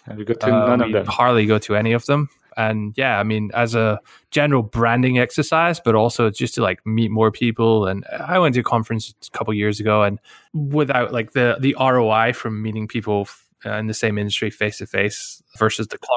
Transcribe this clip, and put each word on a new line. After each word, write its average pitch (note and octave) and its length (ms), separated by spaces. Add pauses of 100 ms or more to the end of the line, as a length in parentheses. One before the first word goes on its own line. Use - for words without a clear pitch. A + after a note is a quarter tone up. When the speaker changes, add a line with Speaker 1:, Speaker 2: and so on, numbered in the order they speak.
Speaker 1:
And G#2+ 120
we G#2+ 60
go A2+ 100
to A2 120
Speaker 2:
uh, G#2+ 200
Speaker 1:
none B2 140
of A#2 60
Speaker 2:
we A2 80
Speaker 1:
them. F#2+ 120
Speaker 2:
hardly A#2+ 400
go G#2+ 120
to G#2 180
any A2+ 160
of A#2 140
them. C#3+ 220 (280)
And G#2+ 400
yeah, B2+ 220
I G2+ 60
mean, G#2+ 280
as A#2 220
a A2 240 (320)
general C#3+ 320
branding A#2+ 560
exercise, D#3+ 600
but A2+ 160
also A2+ 340
just B2 240
to, B2 80
like, F#2 240
meet A2 240
more A2 220
people. A2+ 540
And F#2+ 200
I - 320
went D#3 160
to B2 60
a A2+ 40
conference A2+ 480 (140)
a - 100
couple A#2 180
years G#2 260
ago, G#2+ 240
and G2+ 160 (320)
without, C#3 600
like, A#2 200
the, B2 260
the C3+ 160
R C3 240
O A2+ 120
I A2+ 220
from A2 300
meeting A2 240
people G#2 360
f-, - 180 (260)
uh, G#2+ 60
in A2 160
the G#2+ 60
same G#2+ 240
industry G#2 320
face - 280
to G2+ 80
face - 560 (160)
versus A2 300
the - 100 (180)